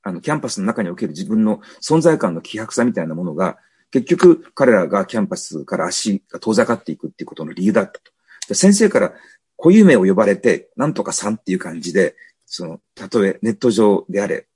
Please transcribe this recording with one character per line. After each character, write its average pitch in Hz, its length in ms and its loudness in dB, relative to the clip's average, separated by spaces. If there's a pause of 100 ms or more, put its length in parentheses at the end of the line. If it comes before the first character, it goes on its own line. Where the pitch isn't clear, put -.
あ 95 100 -10
の、 87 80 -10
キ 151 100 -6
ャ 151 60 -2
ン 147 40 -6
パ 127 80 -10
ス 107 120 -10
の 95 60 -4
中 113 160 -4
に 90 60 -4
お 87 60 -8
け 104 120 -8
る 76 60 -8
自 85 120 -10
分 110 200 0
の 107 160 -2 (220)
存 160 180 2
在 156 180 2
感 92 160 -4
の 82 60 -10
希 - 180 -14
薄 113 160 -12
さ 120 100 0
み 123 80 0
た 90 100 -4
い 80 60 -6
な 80 60 -8
も 87 100 -8
の 82 100 -8
が、 85 240 -4 (320)
結 127 160 -2
局 175 480 4
彼 127 180 2
ら 92 140 2
が 98 180 -2
キ 113 140 -6
ャ - 20 0
ン 98 60 -2
パ 92 100 -6
ス - 280 -12
か 92 120 -6
ら 85 100 -2
足 98 440 -4
が - 80 -14
遠 110 160 -2
ざ 101 100 4
か 117 100 -2
っ - 80 -10
て 82 100 -10
い - 40 -10
く - 120 -14
っ - 20 -12
て - 140 -16
い - 0 -
う - 20 -16
こ - 80 -18
と 80 100 -12
の 76 80 -14
理 180 140 -4
由 214 60 2
だ 190 100 2
っ 196 40 -4
た - 60 -20
と。 - 80 -20 (480)
で、 - 60 -6
先 196 200 4
生 208 140 2
か - 120 0
ら - 120 -2 (460)
固 175 160 6
有 220 100 8
名 151 120 8
を 92 80 4
呼 95 100 2
ば 104 120 2
れ 98 100 2
て、 - 400 -2
な 131 100 -2
ん 123 80 -4
と 101 100 -6
か - 80 -8
さ - 180 -6
ん 110 40 -4
っ - 80 -14
て - 100 -4
い - 40 0
う - 20 -4
感 82 220 -10
じ 90 120 -10
で、 - 240 0 (300)
そ - 200 -12
の、 80 140 -14 (140)
た - 140 -16
と 110 180 0
え 98 160 -2
ネ 113 80 -2
ッ 104 60 -4
ト 123 140 0
上 104 380 2
で 98 140 -4
あ 101 40 -4
れ - 300 -6